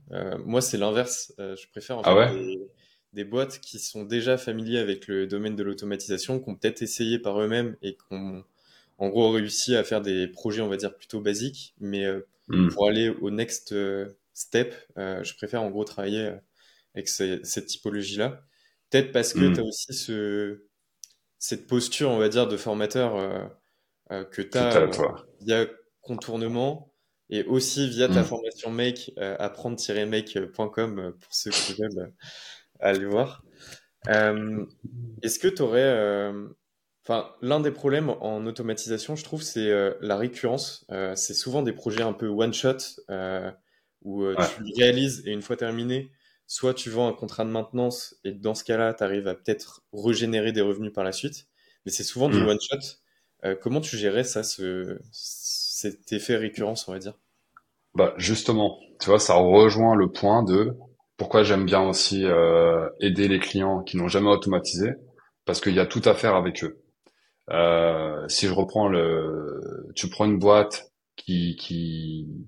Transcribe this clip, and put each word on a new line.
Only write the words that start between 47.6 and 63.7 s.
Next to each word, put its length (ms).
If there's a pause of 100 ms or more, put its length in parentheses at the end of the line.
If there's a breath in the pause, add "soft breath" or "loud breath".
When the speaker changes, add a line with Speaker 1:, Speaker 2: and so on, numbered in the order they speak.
Speaker 1:
et 80
dans 220
ce 100
cas-là, 300
t'arrives 340
à 60
peut-être 480 (120)
régénérer 580
des 100
revenus 320
par 100
la 80
suite. 360 (380)
Mais 60
c'est 120
souvent 260
du 100
Speaker 2:
Hmm. 100
Speaker 1:
one 120
shot. 380 (460)
Euh, 100
comment 260
tu 160
gérais 260
ça, 200
ce, 560 (120)
cet 1000
effet 240
récurrence, 520
on 40
va 80
dire ? 140 (840)
Speaker 2:
Bah, 220
justement, 640 (200)
tu 100
vois, 100
ça 160
rejoint 600
le 160
point 320
de 300 (440)
pourquoi 260
j'aime 220
bien 160
aussi, 440
euh, 640 (100)
aider 280
les 120
clients 420